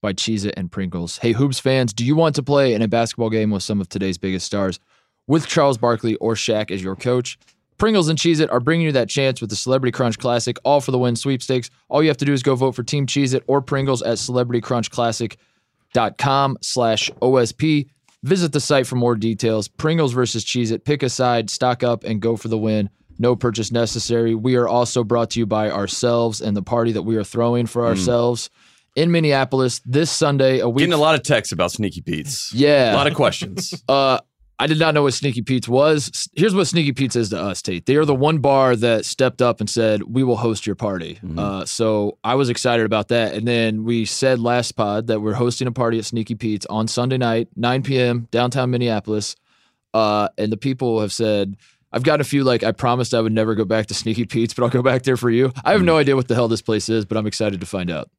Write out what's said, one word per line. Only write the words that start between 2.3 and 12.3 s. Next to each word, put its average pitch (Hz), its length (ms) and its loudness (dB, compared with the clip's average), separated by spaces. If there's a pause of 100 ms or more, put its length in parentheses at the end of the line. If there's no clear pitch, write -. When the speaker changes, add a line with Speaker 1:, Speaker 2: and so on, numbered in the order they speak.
Speaker 1:
to 139 60 -2
play 139 300 2
in 107 80 0
a 113 80 0
basketball 117 400 0
game 110 220 0
with 98 120 -2
some 104 160 -2
of 95 120 -2
today's 95 260 -2
biggest 92 300 -4
stars? 95 340 -2 (460)
With 156 200 0
Charles 139 300 2
Barkley 117 400 0
or 113 160 -2
Shaq 107 380 -2
as 95 120 -6
your 95 140 -6
coach, 123 420 -2 (380)
Pringles 208 320 2
and 160 100 0
Cheez-It 160 320 2
are 123 100 2
bringing 160 260 2
you 151 60 0
that 120 180 2
chance 135 320 0
with 104 80 -8
the 104 60 -6
Celebrity 127 360 0
Crunch 117 260 0
Classic 120 460 -2
All 139 160 4
for 131 100 -6
the 127 80 2
Win 123 180 2
sweepstakes. 127 520 -2 (220)
All 147 120 2
you 160 60 4
have 143 80 2
to 143 80 -2
do 143 80 2